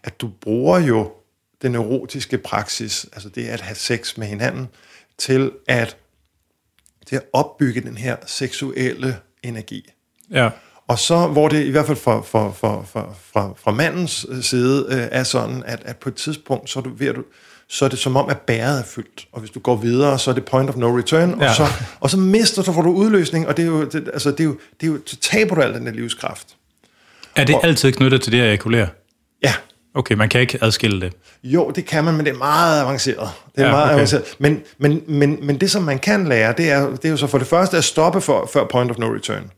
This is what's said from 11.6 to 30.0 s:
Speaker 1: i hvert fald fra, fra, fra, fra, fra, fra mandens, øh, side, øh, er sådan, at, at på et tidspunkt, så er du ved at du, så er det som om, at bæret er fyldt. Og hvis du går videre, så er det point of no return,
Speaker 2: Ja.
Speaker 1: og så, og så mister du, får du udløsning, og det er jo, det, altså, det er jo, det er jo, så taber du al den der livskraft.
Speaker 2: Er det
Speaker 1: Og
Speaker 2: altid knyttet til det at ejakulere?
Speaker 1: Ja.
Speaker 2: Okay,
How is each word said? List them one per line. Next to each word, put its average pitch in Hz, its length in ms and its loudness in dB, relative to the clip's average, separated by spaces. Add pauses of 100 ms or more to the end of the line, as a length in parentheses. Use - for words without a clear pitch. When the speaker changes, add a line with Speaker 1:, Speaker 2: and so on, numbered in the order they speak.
Speaker 1:
i 143 60 -2
hvert 139 160 2
fald 139 120 0
fra, 110 220 0
fra, 107 300 -2
fra, 104 340 -4
fra, 98 300 -10 (180)
fra, 101 240 -2
fra - 140 -2
mandens, 160 580 -2
øh, 127 140 -8
side, 127 480 0
øh, 120 200 -4
er 127 120 -2
sådan, 123 440 -4
at, 117 180 -10
at 117 120 -12
på - 120 -10
et 127 60 -8
tidspunkt, - 560 -8
så - 80 -8
er 131 40 -8
du 127 140 -10
ved 135 120 -4
at 123 60 -4
du, 123 80 -10 (480)
så - 140 0
er 135 40 4
det 127 100 -2
som 131 180 -2
om, 139 120 0
at 143 120 -4
bæret 123 400 -2
er 110 40 -10
fyldt. - 480 -16
Og 123 80 -14
hvis 107 100 -16
du 110 100 -16
går 123 160 2
videre, 123 420 2
så 131 120 -2
er 127 40 0
det 127 100 -2
point 131 260 0
of 120 60 -6
no 120 220 2
return, 160 420 2
Speaker 2:
Ja. 143 80 4
Speaker 1:
og 113 60 4
så, 151 120 4 (340)
og 135 100 0
så 190 60 0
mister 190 460 4
du, 180 100 0
får 165 100 2
du 175 100 4
udløsning, 170 560 2
og 147 80 0
det 165 60 0
er 170 40 2
jo, 156 180 0
det, 147 280 -8
altså, 143 180 -2
det 147 100 -4
er 165 40 2
jo, 151 120 0 (240)
det 160 60 -4
er 160 40 0
jo, 147 160 -4
så - 100 -14
taber 208 380 0
du 160 60 2
al 117 140 2
den 120 120 -8
der 113 60 -6
livskraft. - 640 -10 (840)
Speaker 2:
Er 143 60 4
det 147 120 4
Speaker 1:
Og 170 100 2
Speaker 2:
altid 139 260 4
knyttet 131 300 4
til 110 100 -2
det 123 80 4
at 120 60 4
ejakulere? 107 420 2 (540)
Speaker 1:
Ja. 135 100 2 (420)
Speaker 2:
Okay, 123 200 0